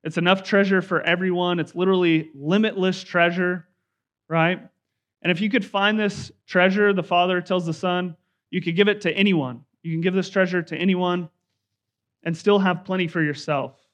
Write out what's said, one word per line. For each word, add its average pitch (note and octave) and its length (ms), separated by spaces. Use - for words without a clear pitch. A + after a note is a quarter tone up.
It's D#3+ 140
enough F3+ 260
treasure G3 380
for F3 200
everyone. F3 580
It's - 140
literally F3 600
limitless F#3 680
treasure, F3+ 640
right? E3 320
And F3 100
if E3 80
you G#3+ 100
could G#3 160
find G3+ 320
this G3+ 360
treasure, F#3+ 460
the F#3+ 100
father F3+ 380
tells F3+ 260
the E3 80
son, F3+ 440
you F3 100
could E3+ 140
give G3+ 140
it G#3 120
to E3+ 120
anyone. D#3 500
You E3 100
can E3 80
give F3+ 120
this F#3+ 160
treasure F3+ 340
to E3 140
anyone F3+ 520
and E3 120
still G3+ 240
have F3+ 240
plenty F#3 240
for E3 140
yourself. C#3+ 580